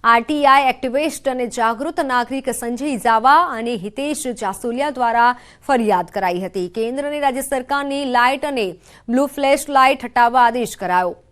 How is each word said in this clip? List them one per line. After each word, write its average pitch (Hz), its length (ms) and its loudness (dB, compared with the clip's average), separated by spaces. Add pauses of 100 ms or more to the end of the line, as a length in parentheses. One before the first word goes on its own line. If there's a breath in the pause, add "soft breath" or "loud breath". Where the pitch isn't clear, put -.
આર 233 180 4
ટી 294 240 0
આઈ 269 240 6
એક્ટિવિસ્ટ 262 600 -2
અને 254 180 -2
જાગૃત 233 520 -4
નાગરિક 262 500 -2
સંજય 240 360 -6
ઇજાવા 247 560 4 (160)
અને 233 180 -4
હિતેશ 262 520 -6
જાસોલિયા 240 640 -4
દ્વારા 240 460 2 (320 loud breath)
ફરિયાદ 208 380 2
કરાઈ 180 340 -4
હતી. 180 280 -6
કેન્દ્ર 240 400 -6
અને 294 120 -6
રાજ્ય 269 220 -2
સરકારની 277 640 -4
લાઇટ 254 400 0
અને 240 300 -4 (340 soft breath)
બ્લુ 262 160 2
ફ્લેશ 277 440 0
લાઇટ 269 360 2
હટાવવા 240 360 2
આદેશ 233 360 2
કરાયો. 180 380 0 (160)